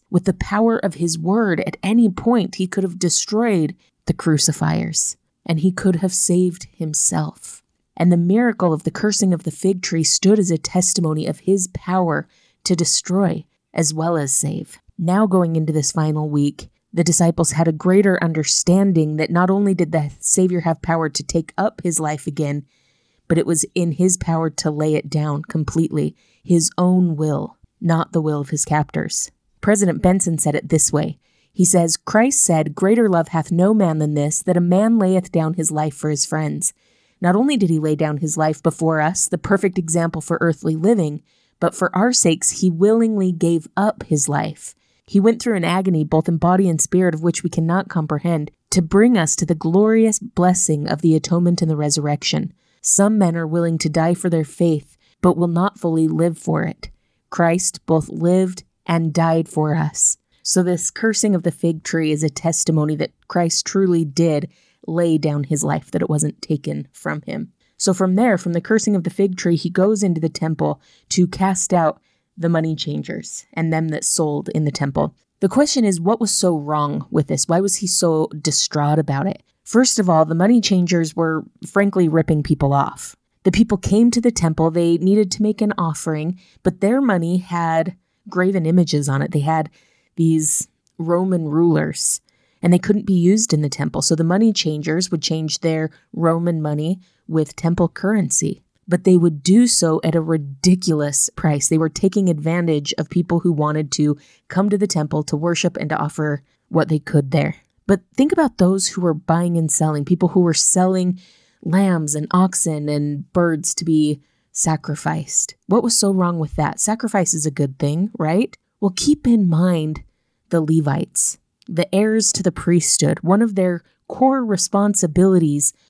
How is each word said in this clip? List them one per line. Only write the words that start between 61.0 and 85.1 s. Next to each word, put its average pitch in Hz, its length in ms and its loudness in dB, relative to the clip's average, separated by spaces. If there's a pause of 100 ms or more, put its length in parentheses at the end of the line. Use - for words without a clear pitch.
of 175 80 -2
the 175 80 -2
fig 165 320 -2
tree 156 300 -2
is 151 100 -2
a 156 60 0
testimony 156 640 -2
that - 160 -4 (160)
Christ 170 380 -2
truly 180 400 0
did 151 420 0 (400)
lay 165 300 2
down 147 260 -2
his 139 220 -2
life, 147 260 -4
that 147 100 -2
it - 80 0
wasn't 151 320 -2
taken 147 520 -6
from 151 300 -8
him. - 280 -10 (240)
So - 180 2
from 185 220 0
there, 220 220 4
from 175 160 -4
the 170 80 -2
cursing 214 340 0
of 180 80 -2
the 175 60 -6
fig 196 260 0
tree, 170 220 0
he - 120 -6
goes 190 320 2
into 175 200 0
the 160 80 0
temple 156 500 -4 (300)
to 180 180 2
cast 190 460 -2
out 165 260 0 (360)
the 170 140 -4
money 160 260 0
changers - 800 -10
and 160 180 -2
them 160 180 0
that 156 140 -6
sold 147 460 -2
in 151 160 -2
the 147 60 -2
temple. 143 420 -2 (260)
The 196 80 2
question 262 380 2
is, 185 160 0
what 202 180 0
was 214 120 -2
so 180 260 0
wrong 147 540 -2
with 151 160 0
this? 135 200 -2
Why 175 140 2
was 196 140 0
he - 100 -4
so 160 420 0 (140)
distraught 151 560 0
about 147 300 0
it? - 160 -8 (200)
First - 360 2
of 185 100 2
all, 160 160 6
the 160 80 -2
money 208 260 4
changers 175 560 0
were 160 300 -2 (180)
frankly 196 440 2
ripping 156 340 2
people 139 320 0
off. - 420 -4 (280)
The 190 80 4
people 220 260 2
came 220 320 2
to 240 100 0
the 233 120 2
temple. 165 400 0
They 170 260 2
needed 190 320 2